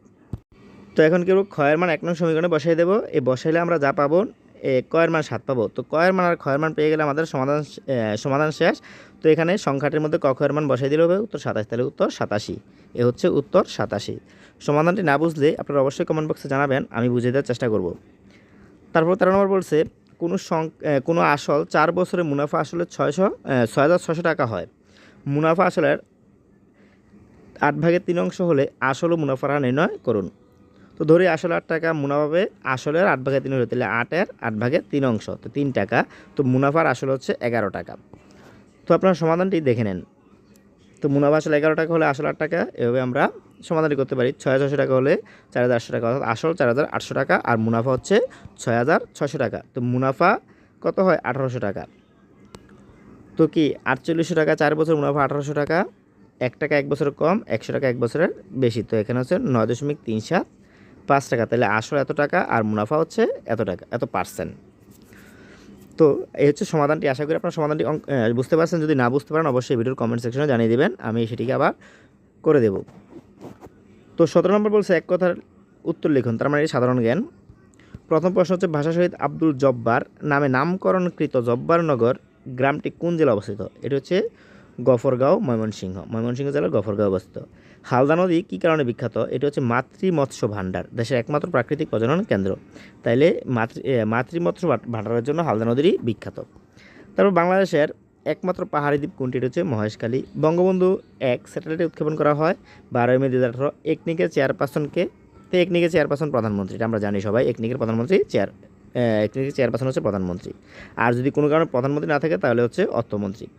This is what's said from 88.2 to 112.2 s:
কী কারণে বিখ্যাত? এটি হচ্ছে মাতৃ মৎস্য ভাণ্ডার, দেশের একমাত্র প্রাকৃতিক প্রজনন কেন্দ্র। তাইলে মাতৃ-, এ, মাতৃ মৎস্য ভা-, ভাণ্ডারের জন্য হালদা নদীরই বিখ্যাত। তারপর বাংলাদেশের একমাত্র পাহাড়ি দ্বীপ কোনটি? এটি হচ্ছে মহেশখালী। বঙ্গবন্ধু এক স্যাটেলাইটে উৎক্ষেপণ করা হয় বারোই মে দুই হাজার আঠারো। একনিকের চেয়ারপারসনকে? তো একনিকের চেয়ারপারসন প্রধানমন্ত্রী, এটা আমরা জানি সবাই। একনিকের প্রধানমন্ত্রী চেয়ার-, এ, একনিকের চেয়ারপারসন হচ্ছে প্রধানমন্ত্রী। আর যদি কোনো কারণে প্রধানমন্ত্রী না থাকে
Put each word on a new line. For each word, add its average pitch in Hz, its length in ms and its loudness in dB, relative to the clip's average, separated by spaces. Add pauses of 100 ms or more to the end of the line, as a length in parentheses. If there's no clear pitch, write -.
কী - 160 -10
কারণে 160 260 0
বিখ্যাত? 120 340 -6
এটি 127 280 -2
হচ্ছে 147 140 -2
মাতৃ 127 500 -2
মৎস্য 139 380 -2
ভাণ্ডার, 92 360 -6 (120)
দেশের 120 220 -2
একমাত্র 147 320 -4
প্রাকৃতিক 151 380 -2
প্রজনন 127 340 0
কেন্দ্র। 98 340 0 (460)
তাইলে 139 440 2
মাতৃ-, 117 360 -4
এ, 123 220 0
মাতৃ 120 360 -2
মৎস্য 175 280 -2
ভা-, 120 220 -2
ভাণ্ডারের 113 340 -4
জন্য 147 180 -2
হালদা 113 220 0
নদীরই 139 340 2
বিখ্যাত। - 440 -8 (760)
তারপর 196 140 4
বাংলাদেশের 175 580 2 (360)
একমাত্র 180 400 -4
পাহাড়ি 147 340 0
দ্বীপ 147 180 -4
কোনটি? 127 220 -4
এটি 127 80 -2
হচ্ছে 127 160 -2
মহেশখালী। 113 600 -2 (180)
বঙ্গবন্ধু 185 580 2 (220)
এক 123 280 -2
স্যাটেলাইটে 160 360 -6
উৎক্ষেপণ 156 320 -4
করা 147 180 2
হয় 156 200 0 (380)
বারোই 123 260 4
মে 135 100 0
দুই 127 80 0
হাজার 127 140 2
আঠারো। 131 200 -4 (140)
একনিকের 165 440 -2
চেয়ারপারসনকে? 147 800 -2 (420)
তো 180 60 0
একনিকের 175 340 2
চেয়ারপারসন 147 400 0
প্রধানমন্ত্রী, 104 460 -2
এটা 113 80 -2
আমরা 113 140 -2
জানি 101 220 -2
সবাই। 107 260 0
একনিকের 117 300 -4
প্রধানমন্ত্রী 117 480 0
চেয়ার-, 98 260 -2 (440)
এ, 113 300 2
একনিকের 135 280 -4
চেয়ারপারসন 120 340 -2
হচ্ছে 131 140 -2
প্রধানমন্ত্রী। 95 520 -4 (440)
আর 117 160 2
যদি 127 180 0
কোনো 147 180 0
কারণে 160 160 2
প্রধানমন্ত্রী 143 440 -2
না 147 100 0
থাকে 165 200 -2